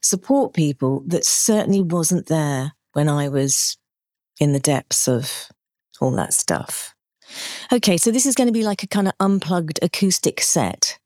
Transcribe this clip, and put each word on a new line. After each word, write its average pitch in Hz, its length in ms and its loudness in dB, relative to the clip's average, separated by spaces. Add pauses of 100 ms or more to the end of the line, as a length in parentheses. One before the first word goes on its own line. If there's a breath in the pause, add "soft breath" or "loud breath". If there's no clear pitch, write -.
support 262 520 0
people 139 540 0
that 170 180 -2
certainly 196 560 2
wasn't 175 460 0
there 147 460 -2 (200)
when 147 160 2
I 147 180 0
was 139 480 0 (640)
in 147 140 4
the 139 60 2
depths - 500 0
of 123 400 -2 (500)
all 131 120 0
that 92 220 -2
stuff. - 640 -4 (760 loud breath)
Okay, 208 240 2
so 233 140 2
this 254 140 2
is 269 100 0
gonna 240 180 2
be 226 100 0
like 208 200 -2
a 196 40 -10
kind 202 220 0
of - 100 -4
unplugged 185 640 0
acoustic - 580 0
set. - 680 -2